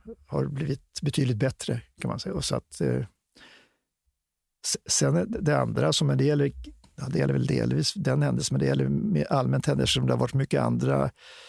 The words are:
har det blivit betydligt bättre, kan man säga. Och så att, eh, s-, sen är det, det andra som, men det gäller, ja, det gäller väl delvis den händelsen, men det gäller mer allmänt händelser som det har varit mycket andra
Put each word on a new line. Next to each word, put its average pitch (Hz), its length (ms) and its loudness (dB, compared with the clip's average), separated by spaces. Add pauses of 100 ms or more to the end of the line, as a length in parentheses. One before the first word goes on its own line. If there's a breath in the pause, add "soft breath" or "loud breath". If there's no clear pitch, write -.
(280)
har 143 160 -2
det 139 60 -2
blivit 139 520 -6
betydligt 131 360 0
bättre, 117 440 -2 (200)
kan 123 80 -4
man 117 100 -4
säga. 190 160 -8
Och - 100 -4
så - 100 -2
att, - 260 -6
eh, 65 240 0 (1600 soft breath)
s-, - 200 -2
sen 143 300 2
är 180 100 2
det, - 160 -6
det 147 160 2
andra 127 360 2
som, 147 140 2
men 139 100 2
det 135 80 4
gäller, 143 260 2 (440)
ja, 131 140 -8
det - 100 0
gäller 69 140 2
väl - 140 2
delvis - 460 0
den 135 280 0
händelsen, 135 340 0
men 135 40 0
det 135 80 2
gäller 135 200 2
mer 147 440 0
allmänt 135 340 0
händelser 135 340 0
som 127 80 0
det 127 60 2
har 123 60 0
varit 123 140 0
mycket 135 280 0
andra 127 500 0 (380 loud breath)